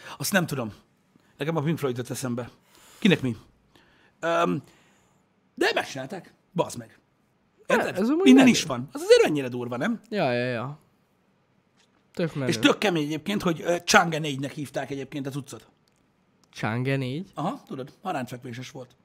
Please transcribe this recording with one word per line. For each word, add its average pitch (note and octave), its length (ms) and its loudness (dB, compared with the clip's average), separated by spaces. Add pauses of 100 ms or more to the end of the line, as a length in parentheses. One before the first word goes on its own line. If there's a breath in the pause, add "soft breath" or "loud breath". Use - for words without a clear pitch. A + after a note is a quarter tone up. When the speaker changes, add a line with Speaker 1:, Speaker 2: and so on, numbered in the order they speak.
(180 loud breath)
Speaker 1:
Azt - 140 -6
nem F#3 140 4
tudom. A#2+ 280 -4 (640 soft breath)
Nekem D3+ 180 -2
a D#3 60 0
Pink D3 160 0
Floyd B2+ 200 -2
jut B2 120 -6
eszembe. A#2+ 400 -6 (500 loud breath)
Kinek F3+ 220 4
mi? B2 140 -2 (840 soft breath)
Öm, E3+ 440 0 (920 soft breath)
de G4 180 2
megcsinálták. C#3 600 -8 (200)
Bazd C#3 240 -2
meg. A2+ 220 -16 (680)
Érted? - 200 2
Speaker 2:
Hát, - 140 -4
ez A3 100 2
amúgy E4 180 2
Speaker 1:
Innen B3+ 120 12
Speaker 2:
menő. C4 100 8
Speaker 1:
is - 140 4
van. C3 280 -6
Az C#4+ 100 -12
azért A4+ 220 8
annyira D3 260 0
durva, A#2+ 280 -4
nem? G3+ 320 -2
Speaker 2:
Ja, F3 220 0
ja, A#2+ 140 0
ja. B2+ 340 -6 (1300)
Tök E3+ 220 -4
menő. C3+ 140 -4
Speaker 1:
És - 100 0
tök - 180 2
kemény F3 280 0
egyébként, D#3 360 -4
hogy, E3+ 200 -2
ö, E3+ 140 -2 (100)
Chang'e E3+ 340 4
négynek C#3+ 320 -4
hívták C#3 380 -8
egyébként C#3 380 -8
a - 20 -6
cuccot. C3+ 380 -10 (880)
Speaker 2:
Chang'e B2+ 420 -2
négy? C3+ 360 -6
Speaker 1:
Aha, B3+ 340 -6
tudod, C3+ 240 -10 (100)
aráncfekvéses B2+ 680 -8
volt. B2+ 340 -16